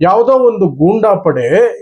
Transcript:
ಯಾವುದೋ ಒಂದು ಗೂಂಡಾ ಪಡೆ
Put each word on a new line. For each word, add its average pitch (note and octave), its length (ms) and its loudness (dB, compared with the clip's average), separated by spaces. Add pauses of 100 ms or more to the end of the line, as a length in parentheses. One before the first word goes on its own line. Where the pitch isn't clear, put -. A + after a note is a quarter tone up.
ಯಾವುದೋ A3 320 2
ಒಂದು A#3 340 2
ಗೂಂಡಾ F#3+ 480 0
ಪಡೆ D#3 680 -2